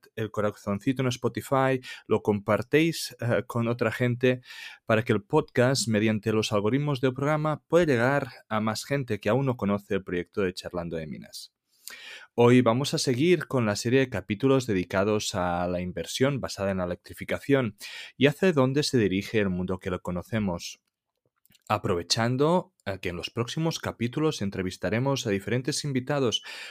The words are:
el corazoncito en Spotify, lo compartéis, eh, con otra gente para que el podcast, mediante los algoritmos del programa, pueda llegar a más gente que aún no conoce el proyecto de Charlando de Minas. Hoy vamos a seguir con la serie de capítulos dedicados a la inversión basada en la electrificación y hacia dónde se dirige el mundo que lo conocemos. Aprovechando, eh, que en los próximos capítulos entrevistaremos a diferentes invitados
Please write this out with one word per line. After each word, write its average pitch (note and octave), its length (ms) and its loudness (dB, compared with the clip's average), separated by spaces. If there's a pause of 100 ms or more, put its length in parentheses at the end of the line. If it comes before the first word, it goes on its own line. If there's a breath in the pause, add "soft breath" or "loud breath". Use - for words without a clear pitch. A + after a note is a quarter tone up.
(140)
el G#2+ 160 -6
corazoncito G#2+ 720 -2
en B2+ 60 0
Spotify, C3 720 0 (260 loud breath)
lo A2 160 2
compartéis, A2 960 0
eh, A2+ 300 0
con A#2 180 -2
otra B2 240 0
gente B2+ 520 0 (440 loud breath)
para A2 160 4
que A#2 100 0
el G#2 120 0
podcast, C3 640 2
mediante A2 440 2
los G#2+ 200 0
algoritmos B2 480 0
del B2+ 140 0
programa, D3+ 520 -2
pueda E3+ 200 4
llegar C3 420 2 (200)
a G#2+ 120 0
más A2 240 -2
gente C3 340 -2
que - 100 -4
aún C3 180 2
no B2+ 100 0
conoce G2+ 380 -2
el F#2+ 100 -2
proyecto F2+ 380 -4
de F#2 120 -2
Charlando E2+ 400 -8
de D#2+ 140 -6
Minas. A#1 420 -14 (840 loud breath)
Hoy B2 260 8
vamos A#2 320 2
a D#3+ 40 -2
seguir D3+ 480 2
con B2 200 0
la G#2 100 0
serie B2+ 240 2
de C3+ 80 0
capítulos B2 580 0
dedicados G2+ 720 0
a F2+ 320 0
la F2+ 120 -2
inversión G2+ 600 -2
basada G2 320 -4
en F#2+ 60 -2
la F2+ 60 -2
electrificación G2+ 920 -2 (400 loud breath)
y C3 100 6
hacia F#3 260 2
dónde C3+ 300 2
se C#3 160 0
dirige G2 400 2
el G2+ 120 2
mundo F#2 280 -2
que - 120 -8
lo F2+ 100 -4
conocemos. F2+ 800 -4 (880)
Aprovechando, A#2 1040 0 (140)
eh, F#2+ 140 -4
que F#2 100 -6
en F2 60 -6
los E2+ 140 -8
próximos D#3 480 -2
capítulos C3 640 -2
entrevistaremos G#2 840 -2
a A2+ 40 0
diferentes A#2+ 540 -2
invitados C3 580 -2 (280 loud breath)